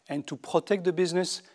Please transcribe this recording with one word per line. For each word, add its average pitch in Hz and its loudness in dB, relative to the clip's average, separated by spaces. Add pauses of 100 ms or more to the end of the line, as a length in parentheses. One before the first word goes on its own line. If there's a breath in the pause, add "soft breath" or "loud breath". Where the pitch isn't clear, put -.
and 143 -4
to 143 -8
protect - 0
the 180 2
business 175 0 (140 soft breath)